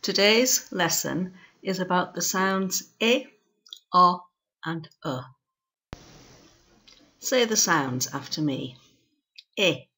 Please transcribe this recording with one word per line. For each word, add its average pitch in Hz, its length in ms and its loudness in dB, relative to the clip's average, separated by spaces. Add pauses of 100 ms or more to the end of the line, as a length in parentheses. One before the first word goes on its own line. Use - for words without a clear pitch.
Today's 208 680 2
lesson 175 640 -2 (280)
is 185 200 -4
about 180 340 -2
the 175 60 -6
sounds 190 640 -2 (180)
I, 240 260 0 (640)
O, 180 300 4 (420)
and 160 240 -8 (160)
U. 127 200 -6 (2000)
Say 254 240 0
the 220 140 0
sounds 135 500 0
after 143 340 -8
me. 135 360 -4 (840)
I. 180 380 0